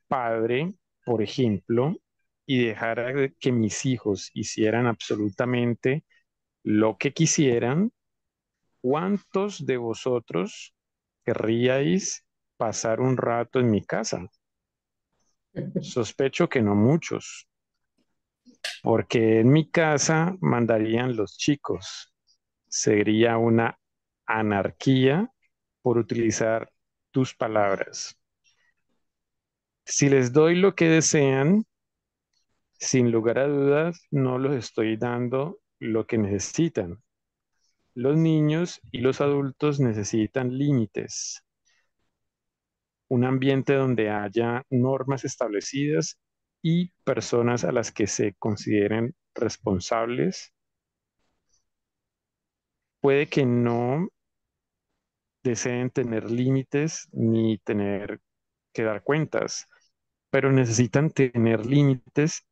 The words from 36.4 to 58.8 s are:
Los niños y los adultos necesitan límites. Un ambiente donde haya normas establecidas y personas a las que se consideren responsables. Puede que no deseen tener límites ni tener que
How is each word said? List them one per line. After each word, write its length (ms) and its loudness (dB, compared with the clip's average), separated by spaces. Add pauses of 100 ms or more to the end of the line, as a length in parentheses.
Los 220 0
niños 640 2 (100)
y 100 -8
los 200 2
adultos 580 0
necesitan 800 0
límites. 840 -4 (1700)
Un 160 2
ambiente 480 2
donde 360 0
haya 600 -2
normas 560 -2
establecidas 920 -4 (420)
y 300 0 (120)
personas 600 0
a 80 -2
las 200 -2
que 160 -2
se 320 -2
consideren 760 -2 (200)
responsables. 1160 -4 (2500)
Puede 260 4
que 180 2
no 640 0 (1400)
deseen 480 -2
tener 400 -4
límites 800 -2
ni 480 2
tener 640 -4 (520)
que 100 -4